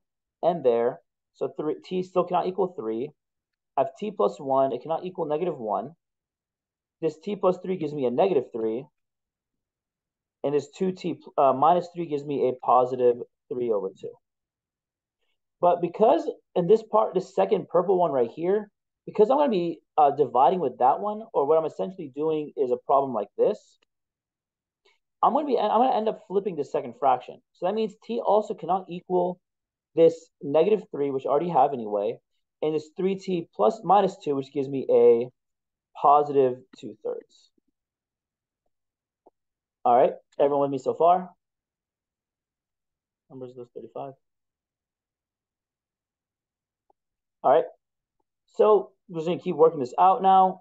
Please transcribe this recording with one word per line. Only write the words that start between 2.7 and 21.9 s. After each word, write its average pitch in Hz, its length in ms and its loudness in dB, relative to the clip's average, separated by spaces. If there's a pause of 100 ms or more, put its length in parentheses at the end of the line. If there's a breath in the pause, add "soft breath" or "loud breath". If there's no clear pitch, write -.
three. 110 320 -6 (640)
I 139 60 -2
have - 160 -4
t 208 140 -8
plus 196 280 -2
one, 135 340 0
it - 100 -8
cannot 160 220 -6
equal 180 200 -8
negative 151 320 -4
one. 107 380 -6 (1080)
This 160 160 -4
t 208 180 -8
plus 185 280 0
three 180 140 -6
gives 147 160 -6
me 143 120 -4
a 117 60 0
negative 156 400 0
three. 113 340 -6 (1600)
And 143 100 -4
this 139 160 -2
two 185 220 -4
T, 170 280 -8 (180)
uh, 139 160 4
minus 170 420 2
three 170 100 -8
gives 147 180 -6
me 131 260 -2
a 123 40 -4 (100)
positive 123 540 2 (340)
three 123 200 -4
over 95 180 -4
two. - 240 -18 (1500)
But 175 220 2
because 233 480 0 (260)
in 180 120 -2
this 214 160 4
part, - 320 0
the 185 60 0
second 190 480 -2
purple 175 280 0
one 170 140 0
right 120 180 0
here, 196 400 -4 (360)
because 208 260 2
I'm 277 60 2
gonna 294 120 2
be, 175 320 -4 (160)
uh, 147 140 4
dividing 139 480 2
with 127 180 -4
that 127 220 2
one, 214 240 -8 (100)
or 151 120 0
what 160 120 4
I'm 160 80 0
essentially 180 500 -10